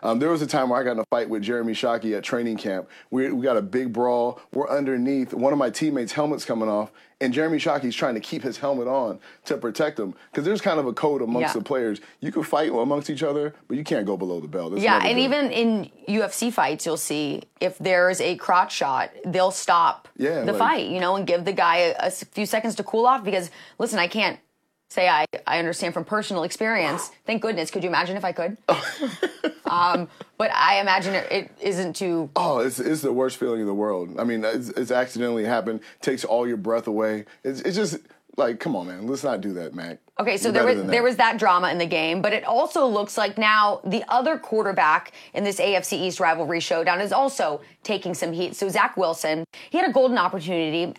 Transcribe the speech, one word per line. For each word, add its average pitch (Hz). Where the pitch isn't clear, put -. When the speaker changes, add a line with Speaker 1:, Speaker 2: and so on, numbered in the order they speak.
Speaker 1:
Um, 113
there 151
was 160
a 139
time 131
where 123
I 135
got 123
in 113
a 107
fight 117
with 110
Jeremy 117
Shockey 117
at 123
training 120
camp. 95
We, 131
we 123
got 127
a 101
big 123
brawl. 120
We're 135
underneath. 135
One 135
of 147
my 127
teammates' 139
helmet's 151
coming 110
off, 107
and 131
Jeremy 156
Shockey's 143
trying 131
to 107
keep 104
his 120
helmet 135
on 123
to 147
protect 127
him. 95
'Cause 143
there's 196
kind 175
of 135
a 117
code 143
amongst 120
Speaker 2:
Yeah. 113
Speaker 1:
the 101
players. 113
You 156
can 156
fight 156
amongst 143
each 147
other, 147
but 123
you 151
can't 120
go 98
below 90
the 76
belt. 82
That's 104
Speaker 2:
Yeah, 202
Speaker 1:
never -
Speaker 2:
and 226
Speaker 1:
good. 254
Speaker 2:
even 277
in 220
U 208
F 190
C 233
fights, 156
you'll 165
see 147
if 180
there's 180
a 170
crotch 185
shot, 135
they'll 185
stop 170
Speaker 1:
Yeah, 147
Speaker 2:
the 180
Speaker 1:
like 208
Speaker 2:
fight, 240
you 190
know, 180
and 196
give 175
the 196
guy 175
a, 175
a -
s-, -
few 208
seconds 220
to 208
cool 226
off. 254
Because, 185
listen, 214
I 175
can't 208
say 180
I, 156
I 165
understand 170
from 180
personal 208
experience. 180
Thank 220
goodness. 185
Could 185
you 180
imagine 180
if 190
I 175
could? 185
Speaker 1:
<laughs> -
Speaker 2:
Um, 175
but 214
I 196
imagine 190
it, -
it 196
isn't 185
too 170
Speaker 1:
Oh, 143
it's, 123
it's 151
the 135
worst 127
feeling 117
in 104
the 101
world. 95
I 113
mean, 117
it's, 117
it's 123
accidentally 120
happened. 110
Takes 135
all 120
your 120
breath 113
away. 107
It's, 135
it's 180
just, 180
like, 117
come 151
on, 87
man. 92
Let's 135
not 117
do 98
that, 85
Mac. 82
Speaker 2:
Okay, 202
so 233
Speaker 1:
You're 208
Speaker 2:
there -
Speaker 1:
better 233
Speaker 2:
was, 247
Speaker 1:
than 185
Speaker 2:
there 233
Speaker 1:
that. 240
Speaker 2:
was 247
that 226
drama 180
in 170
the 170
game, 165
but 208
it 214
also 294
looks 208
like 202
now 214
the 202
other 262
quarterback 190
in 202
this 202
A 202
F 180
C 190
East 175
rivalry 165
showdown 175
is 202
also 190
taking 190
some 170
heat. 175
So 196
Zach 208
Wilson, 165
he 320
had 370
a 226
golden 254
opportunity, 170